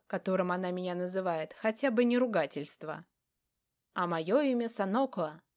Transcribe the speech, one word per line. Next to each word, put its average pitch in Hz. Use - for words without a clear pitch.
которым 185
она 180
меня 180
называет, 180
хотя 220
бы 240
не 240
ругательство. 160
«А 180
мое 170
имя 247
Санокла», 196